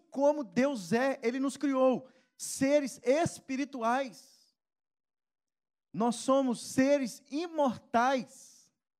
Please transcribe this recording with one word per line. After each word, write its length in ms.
como 340
Deus 480
é, 300
ele 180
nos 160
criou, 500
seres 680
espirituais. 1500
Nós 240
somos 460
seres 680
imortais." 1400